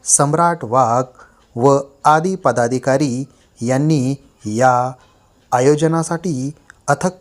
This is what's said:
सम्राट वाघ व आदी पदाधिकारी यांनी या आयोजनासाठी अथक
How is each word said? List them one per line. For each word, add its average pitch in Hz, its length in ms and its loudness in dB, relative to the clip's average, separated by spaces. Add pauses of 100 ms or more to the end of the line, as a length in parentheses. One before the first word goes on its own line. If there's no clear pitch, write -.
सम्राट 160 600 0
वाघ 120 400 0 (520)
व 139 220 4 (280)
आदी 160 300 2
पदाधिकारी 131 880 -2 (380)
यांनी 135 540 0 (300)
या 123 460 0 (600)
आयोजनासाठी 151 1000 -2 (360)
अथक 160 340 0